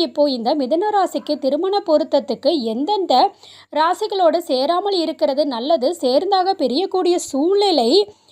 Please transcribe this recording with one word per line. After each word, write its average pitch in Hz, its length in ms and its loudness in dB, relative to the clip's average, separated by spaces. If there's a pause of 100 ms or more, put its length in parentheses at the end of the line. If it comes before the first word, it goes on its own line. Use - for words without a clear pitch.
இப்போ 294 260 0
இந்த 247 260 0
மிதுன 320 420 0
ராசிக்கு 302 400 -2
திருமண 339 440 0
பொருத்தத்துக்கு 302 720 0 (160)
எந்தெந்த 302 560 0 (480)
ராசிகளோடு 349 720 0
சேராமல் 339 560 -2
இருக்கிறது 302 480 -2
நல்லது, 262 500 0
சேர்ந்தாக 370 640 0
பிரியக்கூடிய 359 540 0 (100)
சூழ்நிலை, 330 640 0 (400)